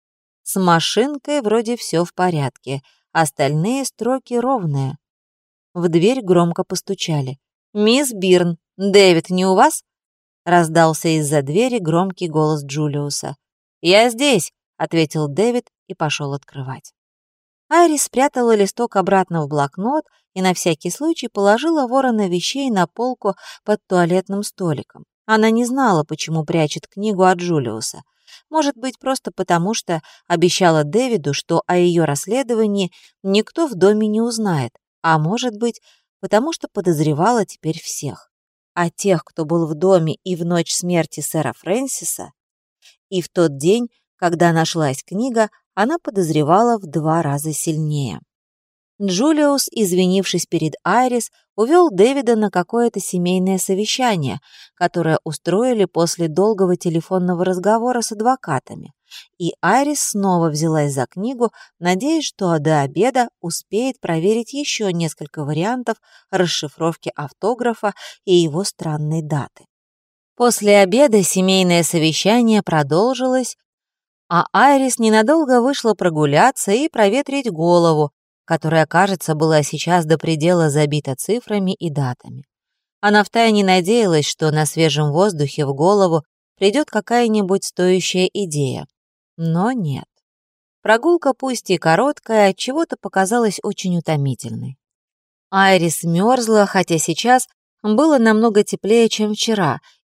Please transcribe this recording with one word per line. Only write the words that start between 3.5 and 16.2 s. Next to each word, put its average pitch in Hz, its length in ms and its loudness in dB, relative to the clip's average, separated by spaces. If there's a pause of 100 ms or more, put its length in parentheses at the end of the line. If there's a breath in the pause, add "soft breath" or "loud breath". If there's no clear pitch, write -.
строки 247 500 -6
ровные. 170 640 -2 (760)
В 175 160 -2
дверь 202 320 2
громко 175 420 0
постучали. 151 760 -6 (340)
«Мисс 240 400 2
Бирн, 180 440 2 (200)
Дэвид 190 520 4
не 185 160 0
у 185 100 2
вас?» 269 280 2 (600)
раздался 165 640 2 (120)
из-за 147 220 2
двери 220 380 0
громкий 180 480 -2
голос 156 360 -2
Джулиуса. 143 720 -6 (460)
«Я 208 280 4
здесь», 240 420 0 (300)
ответил 156 460 -2
Дэвид 233 400 -2 (200)
и 190 60 -14
пошёл 147 400 -6